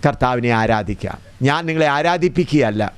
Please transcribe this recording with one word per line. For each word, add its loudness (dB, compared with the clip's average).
കർത്താവിനെ 0
ആരാധിക്കാം. -2
ഞാൻ 2
നിങ്ങളെ 2
ആരാധിപ്പിക്കുകയല്ല. 0